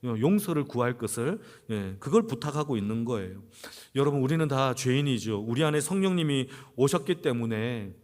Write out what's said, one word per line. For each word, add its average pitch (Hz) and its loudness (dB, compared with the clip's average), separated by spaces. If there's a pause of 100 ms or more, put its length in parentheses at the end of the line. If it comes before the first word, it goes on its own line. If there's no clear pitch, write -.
용서를 147 2
구할 120 0
것을, 120 -4 (300)
예, 98 -4
그걸 220 2
부탁하고 147 -2
있는 110 -2
거예요. 98 -6 (540)
여러분, 143 4
우리는 156 2
다 135 2
죄인이죠. 123 0
우리 117 0
안에 151 2
성령님이 165 0 (280)
오셨기 143 2
때문에 117 -2